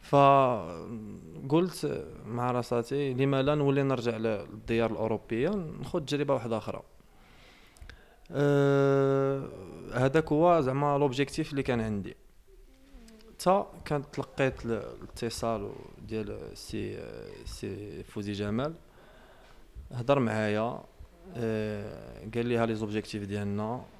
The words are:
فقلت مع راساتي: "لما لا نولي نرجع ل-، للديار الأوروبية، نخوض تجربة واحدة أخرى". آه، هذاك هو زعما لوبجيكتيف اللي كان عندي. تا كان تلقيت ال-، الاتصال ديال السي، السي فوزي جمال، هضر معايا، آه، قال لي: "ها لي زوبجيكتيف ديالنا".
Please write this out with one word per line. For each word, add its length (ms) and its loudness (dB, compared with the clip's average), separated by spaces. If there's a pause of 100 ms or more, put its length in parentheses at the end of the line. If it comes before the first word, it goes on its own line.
فقلت 2000 2 (220)
مع 240 -2
راساتي: 640 -2
"لما 280 2
لا 120 4
نولي 280 4
نرجع 340 0
ل-، 60 -4
للديار 680 0
الأوروبية، 580 -2 (320)
نخوض 240 -4
تجربة 300 0
واحدة 240 -2
أخرى". 240 -8 (1500)
آه، 1160 4 (460)
هذاك 380 4
هو 280 6
زعما 380 2
لوبجيكتيف 520 0
اللي 120 -2
كان 180 2
عندي. 360 -4 (1200)
تا 280 4 (180)
كان 260 -4
تلقيت 560 -2
ال-، 160 0 (200)
الاتصال 680 -4 (380)
ديال 220 -4
السي، 680 -8 (440)
السي 600 -10
فوزي 300 -6
جمال، 420 -2 (1160)
هضر 260 2
معايا، 640 0 (560)
آه، 1000 -6
قال 120 0
لي: 100 2
"ها 100 4
لي 80 2
زوبجيكتيف 500 -4
ديالنا". 600 -4 (160)